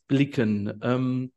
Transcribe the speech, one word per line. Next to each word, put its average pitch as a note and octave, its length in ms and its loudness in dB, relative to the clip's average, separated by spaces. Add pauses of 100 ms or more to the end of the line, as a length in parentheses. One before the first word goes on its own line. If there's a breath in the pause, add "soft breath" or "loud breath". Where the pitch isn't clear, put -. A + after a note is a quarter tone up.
blicken? G#2+ 760 0
Ähm, B2+ 540 -2